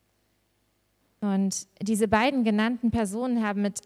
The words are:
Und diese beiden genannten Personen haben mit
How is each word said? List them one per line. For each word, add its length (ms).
Und 480
diese 260
beiden 380
genannten 460
Personen 520
haben 180
mit 240